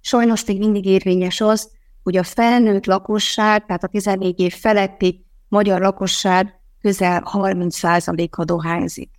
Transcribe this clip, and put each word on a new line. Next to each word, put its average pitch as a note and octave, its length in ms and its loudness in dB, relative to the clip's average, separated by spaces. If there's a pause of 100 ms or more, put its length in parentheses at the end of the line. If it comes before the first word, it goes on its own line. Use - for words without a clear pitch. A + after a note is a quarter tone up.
Sajnos A#3 440 0
még G3 140 -4
mindig G#3 260 0
érvényes F#3 560 0
az, G#3+ 300 0 (320)
hogy F#3 140 -2
a F#3 60 2
felnőtt A3+ 640 2
lakosság, G#3+ 800 0
tehát F3 180 -6
a F#3 40 -4
tizennégy F#3+ 520 -2
év F3+ 120 0
feletti G3 760 0 (220)
magyar G3+ 320 2
lakosság F#3+ 800 0 (200)
közel F#3+ 440 0
harminc F3+ 500 -2
százaléka E3+ 720 -2
dohányzik. E3+ 760 -6